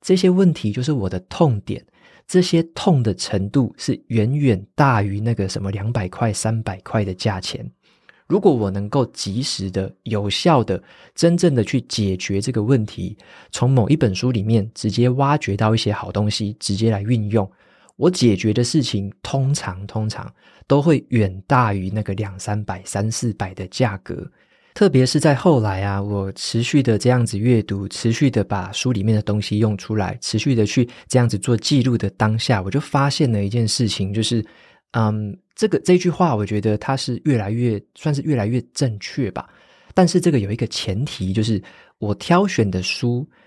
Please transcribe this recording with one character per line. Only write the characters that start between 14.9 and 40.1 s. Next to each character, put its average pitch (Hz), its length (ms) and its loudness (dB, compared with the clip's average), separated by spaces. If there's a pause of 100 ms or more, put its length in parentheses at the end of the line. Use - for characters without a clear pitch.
接 120 200 2
挖 139 280 2
掘 98 180 -4
到 110 180 2
一 110 40 4
些 104 140 0
好 - 180 -8
东 104 180 0
西， 104 300 -4
直 - 160 -4
接 110 160 2
来 101 120 -2
运 107 280 0
用， 101 180 2 (480)
我 156 140 4
解 123 260 4
决 104 160 2
的 120 120 2
事 147 180 2
情 101 300 -4 (100)
通 135 320 0
常， 95 320 -8
通 110 220 -4
常 - 240 -10 (340)
都 143 160 4
会 147 280 4
远 101 360 0
大 120 260 2
于 95 160 -4
那 104 140 -4
个 101 120 -6
两 98 260 -6
三 104 240 -4
百、 92 200 -8
三 101 240 -2
四 110 260 -2
百 92 200 -8
的 92 140 -10
价 107 300 0
格。 - 300 -12 (460)
特 202 160 4
别 127 160 6
是 151 120 0
在 147 160 4
后 147 240 4
来 98 260 0
啊， 98 180 -2
我 101 300 -4
持 - 300 -4
续 135 200 2
的 113 160 2
这 120 100 0
样 123 160 4
子 113 140 -2
阅 113 240 4
读， 98 260 -6
持 - 240 -2
续 135 180 2
的 110 140 2
把 95 280 -6
书 127 200 -2
里 101 100 -2
面 110 120 2
的 104 80 2
东 104 180 -2
西 104 180 -2
用 107 200 2
出 - 180 -6
来， 95 240 -2
持 - 180 -4
续 135 160 0
的 110 120 4
去 120 200 0 (220)
这 127 100 2
样 120 80 4
子 110 120 -2
做 117 180 0
记 135 260 2
录 123 140 2
的 104 140 -2
当 107 280 0
下， 113 220 0
我 92 100 -6
就 135 80 0
发 139 300 0
现 139 220 0
了 104 140 0
一 101 40 -2
件 113 180 0
事 110 220 0
情， 98 240 -4
就 110 100 0
是， 110 220 -2 (460)
嗯， 107 440 -2 (200)
这 - 140 0
个， - 100 2
这 180 180 4
句 180 140 0
话 147 260 2
我 104 80 -2
觉 104 160 -2
得 107 160 2
它 135 180 -4
是 127 300 -4
越 135 140 2
来 101 120 -4
越， 113 320 -2 (120)
算 151 200 -2
是 143 60 -2
越 151 160 0
来 104 100 0
越 117 140 0 (140)
正 120 260 -2
确 113 300 -4
吧。 - 180 -10 (460)
但 185 120 6
是 180 140 2